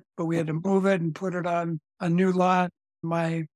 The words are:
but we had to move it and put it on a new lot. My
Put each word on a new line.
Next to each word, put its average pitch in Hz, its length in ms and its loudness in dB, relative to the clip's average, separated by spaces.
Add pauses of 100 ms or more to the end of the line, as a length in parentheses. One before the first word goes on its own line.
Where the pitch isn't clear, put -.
(160)
but 175 80 -4
we 165 140 -2
had 160 80 -2
to 156 80 -4
move 190 320 2
it 190 140 2
and 165 140 -2
put 185 200 -6
it 175 120 -4
on 170 340 -2 (200)
a 180 80 -2
new 180 240 2
lot. 180 380 2 (320)
My 165 540 -2